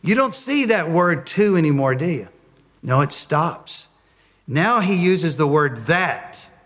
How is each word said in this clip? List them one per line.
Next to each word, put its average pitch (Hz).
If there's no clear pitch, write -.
you 170
don't 262
see 277
that 190
word 170
to 202
anymore, 139
do 143
you? 131
No, 127
it 143
stops. -
Now 208
he 190
uses 175
the 147
word 139
that -